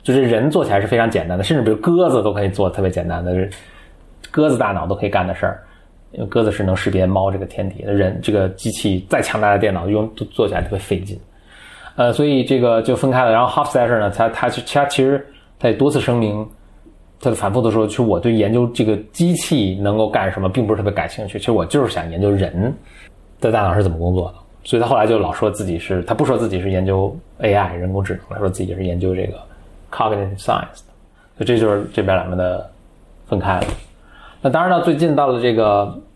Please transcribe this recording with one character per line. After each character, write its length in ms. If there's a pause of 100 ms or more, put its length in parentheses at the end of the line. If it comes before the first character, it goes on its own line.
就 100
是 120
人 260
做 160
起 60
来 100
是 60
非 100
常 100
简 200
单 100
的， 60
甚 120
至 60
比 80
如 80
鸽 320
子 140
都 100
可 100
以 60
做 180
特 140
别 80
简 180
单 160
的， 80 (1000)
鸽 180
子 80
大 140
脑 160
都 80
可 100
以 40
干 180
的 80
事 100
儿， 180 (480)
因 100
为 40
鸽 180
子 80
是 120
能 120
识 140
别 160
猫 260
这 60
个 80
天 240
敌 140
的， 100
人， 280
这 120
个 160
机 220
器 360
再 140
强 180
大 120
的 80
电 120
脑 160
用， 280
做 320
起 80
来 60
特 80
别 100
费 220
劲。 180 (760)
呃， 160
所 120
以 180
这 160
个 220
就 140
分 160
开 120
了。 80
然 140
后 180
Hofstadter 360
呢， 100
他， 200
他， 180
他 20
其-， 120 (120)
他 120
其 180
实 200 (360)
他 100
也 60
多 160
次 80
声 180
明， 300 (720)
他 120
反 220
复 80
地 80
说， 160
其 80
实 80
我 180
对 140
研 180
究 160
这 160
个 140 (140)
机 240
器 440
能 160
够 140
干 220
什 100
么 80
并 160
不 80
是 40
特 60
别 80
感 160
兴 200
趣， 100
其 80
实 60
我 120
就 220
是 80
想 160
研 100
究 120
人 420 (680)
的 120
大 100
脑 140
是 80
怎 80
么 80
工 160
作 140
的。 60 (280)
所 160
以 20
他 60
后 100
来 80
就 140
老 120
说 200
自 120
己 140
是， 280
他 100
不 100
说 100
自 140
己 100
是 120
研 120
究 320 (240)
A 140
I， 220
人 180
工 100
智 100
能， 80 (100)
他 80
说 100
自 160
己 80
是 100
研 160
究 160
这 80
个 100 (580)
cognitive 480
science 460
的。 80 (440)
所 20
以 40
这 140
就 100
是 160 (100)
这 80
边 140
两 120
边 100
的 320 (560)
分 120
开 180
了。 80 (800)
那 80
当 140
然 80
到 80
最 160
近 200
到 120
了 140
这 120
个 400 (220)